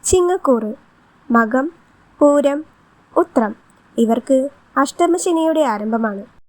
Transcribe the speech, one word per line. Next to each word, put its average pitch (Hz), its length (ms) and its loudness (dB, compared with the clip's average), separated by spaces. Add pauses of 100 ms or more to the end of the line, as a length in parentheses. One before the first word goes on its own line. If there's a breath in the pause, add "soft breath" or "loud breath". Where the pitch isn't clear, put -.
ചിങ്ങക്കൂറ്, 349 680 0 (580)
മകം, 233 360 0 (540)
പൂരം, 285 400 2 (540)
ഉത്രം. 117 420 -2 (420)
ഇവർക്ക് 233 400 0 (400)
അഷ്ടമശനിയുടെ 320 840 0
ആരംഭമാണ്. 220 640 -4 (260)